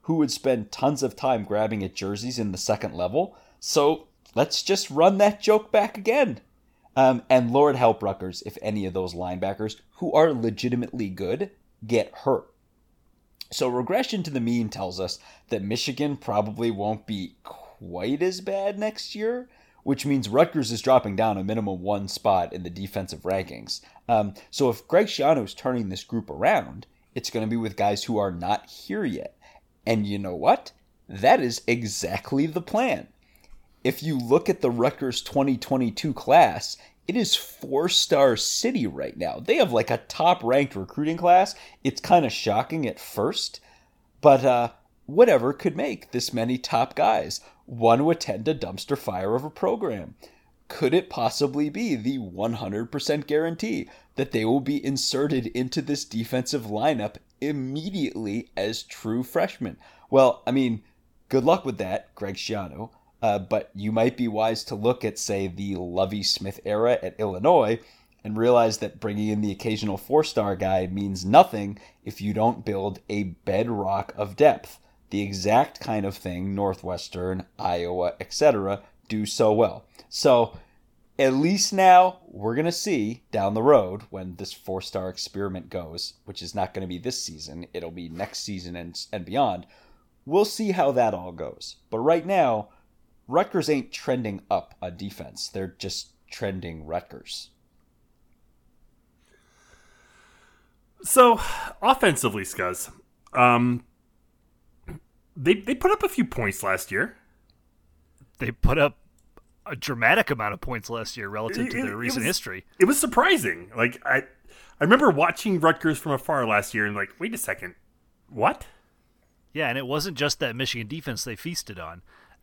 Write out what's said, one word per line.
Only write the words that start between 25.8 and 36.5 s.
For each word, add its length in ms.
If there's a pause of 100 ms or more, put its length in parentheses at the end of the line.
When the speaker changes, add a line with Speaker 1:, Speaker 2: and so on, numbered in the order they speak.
Speaker 1:
this 140
group 260
around, 580 (280)
it's 140
gonna 180
be 100
with 200
guys 260
who 140
are 140
not 380
here 360
yet. 320 (480)
And 200
you 140
know 160
what? 380 (360)
That 320
is 260
exactly 760
the 160
plan. 460 (760)
If 200
you 160
look 280
at 140
the 80
Rutgers 540
twenty 340
twenty-two 560
class, 640 (300)